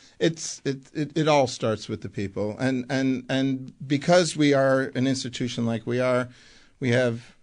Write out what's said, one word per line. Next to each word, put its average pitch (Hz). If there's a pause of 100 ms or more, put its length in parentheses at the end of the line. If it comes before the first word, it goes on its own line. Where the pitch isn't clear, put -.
(200)
It's, -
it, 135
it, 147
it 156
all 143
starts 113
with 107
the 101
people. 101
And, 127
and, 131
and 135 (140)
because 156
we 147
are 135
an 127
institution 123
like 113
we 120
are, 123 (500)
we 131
have 120